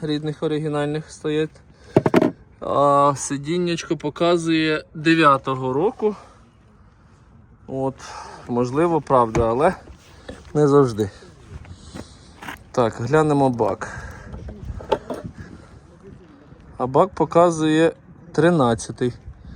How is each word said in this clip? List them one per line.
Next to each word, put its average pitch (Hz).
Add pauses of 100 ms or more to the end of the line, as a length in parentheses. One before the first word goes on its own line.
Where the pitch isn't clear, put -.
рідних 151
оригінальних 151
стоять. 156 (1080)
А 143
сидіннячко 165
показує 160 (100)
дев'ятого 139
року. 202 (1500)
От, 135 (540)
можливо, 139
правда, 117
але 151 (800)
не 147
завжди. 120 (1600)
Так, 117
глянемо 143
бак. 110 (3000)
А 127
бак 156
показує 160 (400)
тринадцятий. 127 (440)